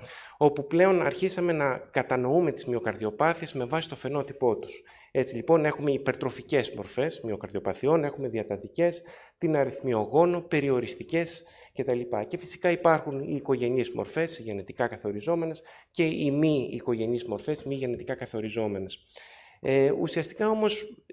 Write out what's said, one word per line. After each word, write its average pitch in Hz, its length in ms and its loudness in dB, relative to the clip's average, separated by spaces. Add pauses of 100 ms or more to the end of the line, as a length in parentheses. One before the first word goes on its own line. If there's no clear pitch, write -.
(380)
όπου 147 300 4
πλέον 180 340 6
αρχίσαμε 175 520 0
να 143 240 2
κατανοούμε 135 720 2
τις - 140 -6
μυοκαρδιοπάθειες 117 880 0
με 127 120 -2
βάση 160 240 -2
το 135 60 -10
φαινότυπό 131 600 0
τους. - 260 -10 (280)
Έτσι, 127 240 0
λοιπόν, 151 300 4
έχουμε 147 260 0
υπερτροφικές 127 800 -2
μορφές 123 500 -4
μυοκαρδιοπαθειών, 113 840 0
έχουμε 139 240 -4
διατατικές, 113 760 -2 (340)
την 160 180 2
αρρυθμιογόνο, 139 840 2
περιοριστικές 143 1040 -2 (280)
κτλ. 123 260 0 (280)
Και - 100 -8
φυσικά - 340 -2
υπάρχουν 160 480 2
οι 147 160 -4
οικογενείς 123 560 0
μορφές, 160 480 -4
οι - 20 -14
γενετικά 110 460 -4
καθοριζόμενες, 147 760 -4 (280)
και 165 140 2
οι 156 260 0
μη 147 400 4
οικογενείς 120 540 -2
μορφές, 117 380 -4
μη 139 120 -4
γενετικά 127 400 -4
καθοριζόμενες. 107 880 -4 (560)
Ε, 135 300 4
ουσιαστικά, 165 580 0
όμως, 214 640 -2